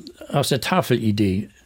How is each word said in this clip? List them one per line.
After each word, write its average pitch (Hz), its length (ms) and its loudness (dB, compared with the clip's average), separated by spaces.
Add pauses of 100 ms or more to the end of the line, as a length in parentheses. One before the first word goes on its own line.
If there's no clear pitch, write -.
(280)
aus 139 220 0
der 143 100 0
Tafelidee. 107 880 0 (180)